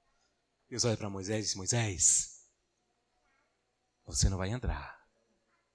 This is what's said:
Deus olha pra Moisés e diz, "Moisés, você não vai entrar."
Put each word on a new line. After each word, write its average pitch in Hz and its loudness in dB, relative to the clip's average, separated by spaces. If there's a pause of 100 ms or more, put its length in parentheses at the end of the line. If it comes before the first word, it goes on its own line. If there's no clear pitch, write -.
(680)
Deus 123 0
olha 113 4
pra 104 -6
Moisés 98 -4
e 92 -6
diz, - 0
"Moisés, 98 2 (1600)
você - 2
não 95 -2
vai 95 -2
entrar." 95 -4 (800)